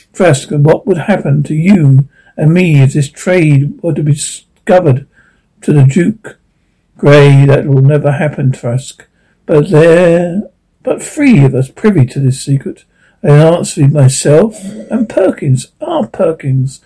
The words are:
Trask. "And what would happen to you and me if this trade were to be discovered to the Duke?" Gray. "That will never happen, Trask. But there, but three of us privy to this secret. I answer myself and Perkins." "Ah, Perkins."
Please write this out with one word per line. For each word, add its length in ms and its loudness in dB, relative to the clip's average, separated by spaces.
Trask. 400 -2
"And 120 0
what 220 0
would 120 -2
happen 460 -2
to 100 -8
you 520 2
and 160 0
me 300 2
if 100 2
this 160 -4
trade 760 -2
were 120 -4
to 80 -6
be 100 0
discovered 960 -2
to 100 -2
the 120 4
Duke?" 540 -2
Gray. 480 4
"That 200 0
will 160 0
never 300 0
happen, 400 -4
Trask. 540 -8
But 240 0
there, 800 2
but 200 -6
three 420 2
of 100 0
us 160 -4
privy 360 0
to 140 -8
this 200 -2
secret. 440 -6
I 80 0
answer 580 2
myself 720 0
and 180 -4
Perkins." 600 -4
"Ah, 260 -6
Perkins." 800 -6